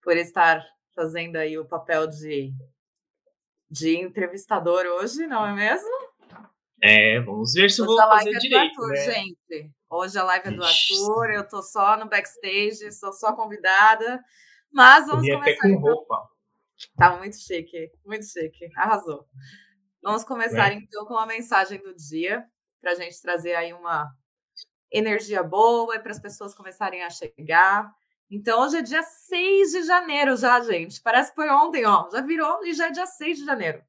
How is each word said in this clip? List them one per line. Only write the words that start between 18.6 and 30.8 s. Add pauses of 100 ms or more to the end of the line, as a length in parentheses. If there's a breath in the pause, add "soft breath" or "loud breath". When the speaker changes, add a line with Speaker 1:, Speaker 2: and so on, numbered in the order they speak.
Speaker 1:
arrasou. (760 soft breath)
Vamos
começar,
Speaker 2:
Né?
Speaker 1:
então,
com
a
mensagem
do
dia, (360)
pra
gente
trazer
aí
uma (840 loud breath)
energia
boa
e
pras
pessoas
começarem
a
chegar. (380)
Então,
hoje
é
dia
seis
de
janeiro
já,
gente.